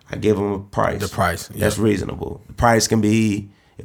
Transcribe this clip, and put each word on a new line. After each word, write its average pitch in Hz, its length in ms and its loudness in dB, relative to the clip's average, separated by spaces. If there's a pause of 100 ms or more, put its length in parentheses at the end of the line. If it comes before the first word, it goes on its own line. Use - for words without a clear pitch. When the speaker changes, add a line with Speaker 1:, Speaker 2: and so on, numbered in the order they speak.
(100)
Speaker 1:
I 120 60 -8
give 104 220 2
'em 101 140 -2
a 98 80 -4
price. 101 400 -2
Speaker 2:
The 98 80 -4
price, 87 440 -4
yeah. - 120 -8
Speaker 1:
That's 104 140 0
reasonable. - 680 -2
The - 60 -20
price 117 340 4
can 113 140 2
be, 104 480 2 (360)